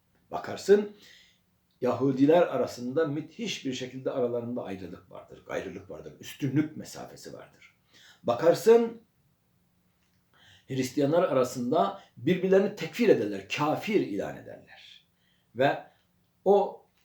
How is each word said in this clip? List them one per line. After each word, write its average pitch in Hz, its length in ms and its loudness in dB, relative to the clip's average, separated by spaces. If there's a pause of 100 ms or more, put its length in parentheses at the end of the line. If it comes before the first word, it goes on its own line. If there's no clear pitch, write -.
(320)
Bakarsın 202 640 2 (880)
Yahudiler 135 600 4
arasında 131 680 -2
müthiş 156 580 -8
bir 131 80 -6
şekilde 127 380 -8
aralarında 120 520 -4
ayrılık 92 480 -12
vardır, - 360 -20
gayrılık 95 420 -10
vardır, - 300 -16
üstünlük 147 580 -4
mesafesi - 560 -16
vardır. - 420 -20 (480)
Bakarsın 185 800 4 (1700)
Hristiyanlar 143 560 0
arasında 135 760 0 (180)
birbirlerini 185 580 2
tekfir 196 340 0
ederler, 104 400 2
kafir 151 520 0
ilan 92 360 -6
ederler. - 680 -20 (480)
Ve 135 280 0 (640)
o - 400 2 (200)